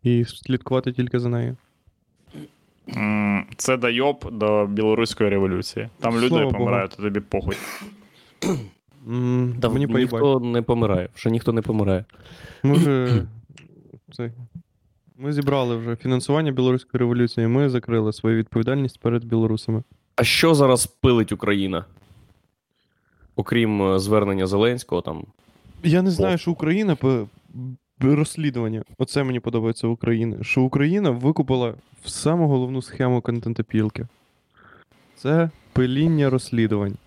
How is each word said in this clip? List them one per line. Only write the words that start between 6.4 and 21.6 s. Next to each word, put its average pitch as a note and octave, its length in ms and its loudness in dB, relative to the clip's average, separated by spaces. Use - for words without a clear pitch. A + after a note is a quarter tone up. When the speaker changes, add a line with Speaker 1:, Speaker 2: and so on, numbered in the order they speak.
Speaker 1:
Богу. A#2+ 120 -2
Speaker 2:
помирають, G2+ 420 -2
а - 20 -8
тобі G#2 180 -2
похуй. F#2+ 360 -4
Speaker 1:
М, B2 540 0
Speaker 3:
Та A#2 80 0
Speaker 1:
мені C3+ 160 0
Speaker 3:
ніхто A2+ 80 -2
Speaker 1:
поїбать. B2+ 500 2
Speaker 3:
не A#2+ 180 0
помирає, G#2+ 540 0
вже - 140 -2
ніхто A2+ 240 0
не A2+ 80 0
помирає. G#2 440 0
Speaker 1:
Ми C#3 100 4
вже, C3 500 2
Speaker 3:
<clears throat> - 440 -20
Speaker 1:
це, A#2+ 200 -8
ми C#3 160 -6
зібрали C3+ 440 0
вже A#2 180 -4
фінансування C#3 560 0
білоруської B2+ 480 0
революції, A#2+ 480 2
ми C3+ 220 2
закрили A2+ 440 0
свою A2+ 240 0
відповідальність B2 600 -2
перед A#2 260 0
білорусами. A2+ 580 -2
Speaker 3:
А B2 80 2
що E3 320 4
зараз C3 320 4
пилить A#2 440 2
Україна? G2 540 -2